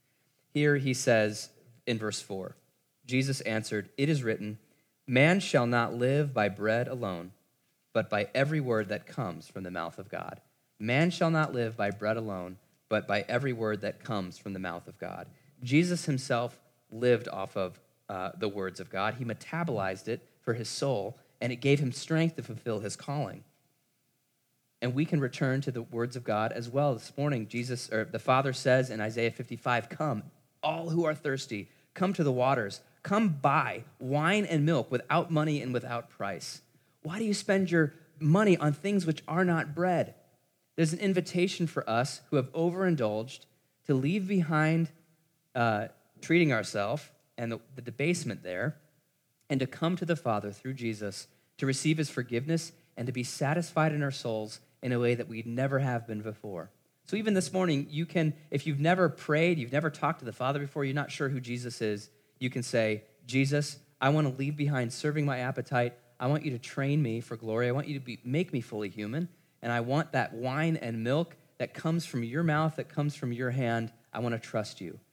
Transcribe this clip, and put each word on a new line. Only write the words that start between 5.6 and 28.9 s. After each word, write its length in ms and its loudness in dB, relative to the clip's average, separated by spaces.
not 260 2
live 400 2
by 160 2
bread 400 0
alone, 420 -6
but 160 0
by 260 0
every 240 2
word 300 0
that 180 -6
comes 400 -6
from 160 -10
the 80 -8
mouth 260 -6
of 120 -14
God.'" 320 -8
Man 340 2
shall 200 2
not 220 2
live 240 -2
by 140 0
bread 260 -2
alone, 400 -6
but 160 2
by 220 0
every 240 0
word 300 -2
that 200 -6
comes 360 -6
from 160 -10
the 60 -6
mouth 280 -8
of 100 -18
God. 300 -10
Jesus 440 2
himself 520 -2
lived 380 4
off 300 -6
of, 240 -4
uh, 300 -6
the 100 -2
words 320 -4
of 100 -12
God. 260 -2
He 100 -6
metabolized 840 -4
it 180 -6
for 140 -2
his 160 -4
soul, 480 -2
and 100 -2
it 60 -4
gave 240 4
him 100 0
strength 460 0
to 60 -8
fulfill 360 -4
his 160 -4
calling. 480 -6
And 120 0
we 100 2
can 160 2
return 420 0
to 100 -4
the 100 -6
words 340 -4
of 80 -8
God 300 0
as 160 -6
well. 240 2
This 240 -8
morning, 320 0
Jesus, 420 -6
or 140 0
the 140 -6
Father 340 4
says 360 4
in 120 -4